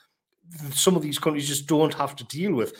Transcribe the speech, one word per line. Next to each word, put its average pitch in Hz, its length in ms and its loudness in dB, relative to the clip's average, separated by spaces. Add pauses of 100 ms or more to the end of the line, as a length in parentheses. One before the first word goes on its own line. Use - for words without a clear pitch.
(580)
th-, 147 160 -10
some 185 220 4
of 165 60 0
these 147 180 -4
countries 147 300 0
just 143 180 -4
don't 151 260 4
have 139 220 -4
to - 80 -14
deal 170 300 -2
with, 110 260 0